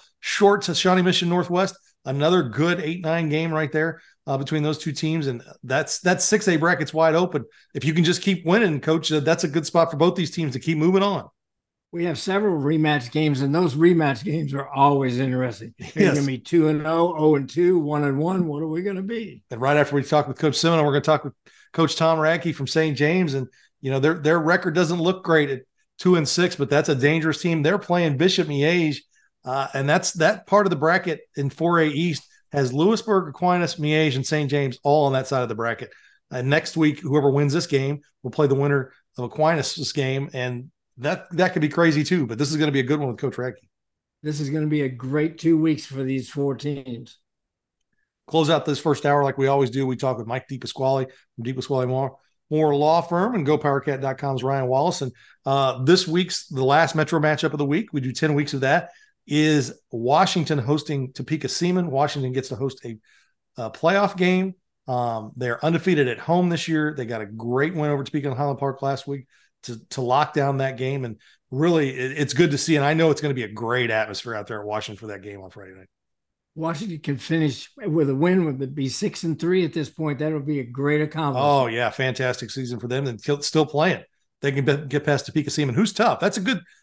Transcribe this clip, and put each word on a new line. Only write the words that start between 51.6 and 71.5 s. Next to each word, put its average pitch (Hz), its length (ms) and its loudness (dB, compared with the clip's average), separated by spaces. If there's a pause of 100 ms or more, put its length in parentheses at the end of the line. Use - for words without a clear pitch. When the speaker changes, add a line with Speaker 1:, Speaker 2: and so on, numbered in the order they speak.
Speaker 1:
Moore, 131 300 -2 (320)
Moore 151 260 2
Law 156 280 4
Firm, 175 320 0
and 175 100 0
Go 147 140 4
Power 143 240 0
Cat 135 180 -4
dot 135 160 -4
com's 135 260 -4
Ryan 135 240 0
Wallace. 139 360 0
And, 127 100 -6 (320)
uh, 135 380 0
this 170 260 4
week's, 170 380 -2
the 131 180 -4
last 143 300 4
Metro 156 260 0
matchup 151 320 2
of 147 60 -6
the 143 80 0
week, 151 260 -2
we 147 80 -2
do 127 120 -4
ten 156 200 0
weeks 143 220 0
of 131 80 -4
that, 139 300 2 (340)
is 151 520 2 (120)
Washington 151 640 2
hosting 139 560 -2
Topeka 139 380 -6
Seaman. 175 400 0
Washington 135 420 -2
gets 127 160 -4
to 127 80 -8
host 127 300 -6
a, 117 100 -12 (640)
a 117 120 -8
playoff 196 460 0
game. 185 380 0 (340)
Um, 117 480 -4
they're 123 260 -4
undefeated 160 460 2
at 117 100 -4
home 175 300 2
this 170 180 -2
year. 151 300 0
They 131 80 -6
got 113 160 -6
a 107 60 -10
great 120 480 -2
win 151 160 -2
over 139 140 -2
Topeka 143 240 -4
in 131 80 -4
Highland 143 220 -2
Park 139 220 -4
last 139 260 -4
week 113 200 -8 (380)
to, 117 140 -12 (120)
to - 100 -8
lock 131 320 0
down 139 260 0
that 135 200 -4
game. 131 260 -4
And 113 140 -10 (320)